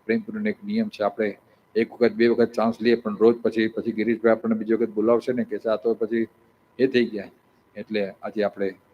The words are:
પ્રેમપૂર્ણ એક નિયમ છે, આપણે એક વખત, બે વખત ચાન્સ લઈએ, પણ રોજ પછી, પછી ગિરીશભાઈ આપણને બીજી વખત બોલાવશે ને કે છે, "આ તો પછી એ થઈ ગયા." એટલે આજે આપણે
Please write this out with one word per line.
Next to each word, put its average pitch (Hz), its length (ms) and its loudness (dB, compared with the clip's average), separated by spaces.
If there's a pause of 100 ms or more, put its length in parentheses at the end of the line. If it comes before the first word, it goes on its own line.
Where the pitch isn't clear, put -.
પ્રેમપૂર્ણ 107 420 -2
એક 101 180 -4
નિયમ 107 240 -2
છે, - 140 -4
આપણે 101 340 -2 (380)
એક 113 180 0
વખત, 113 180 2
બે 110 160 2
વખત 117 240 2
ચાન્સ 110 300 0
લઈએ, 117 140 4
પણ 107 220 -4
રોજ 113 180 6
પછી, 113 320 0
પછી 113 240 -4
ગિરીશભાઈ 110 400 0
આપણને 113 240 0
બીજી 107 180 -2
વખત 110 160 0
બોલાવશે 113 440 0
ને 120 100 -2
કે 104 140 -6
છે, 113 120 -4
"આ 107 60 2
તો 113 180 -2
પછી 113 340 -2 (520)
એ 131 80 4
થઈ 123 180 2
ગયા." 101 240 -8 (460)
એટલે 104 380 -4 (100)
આજે 104 200 -2
આપણે 98 300 -2 (200)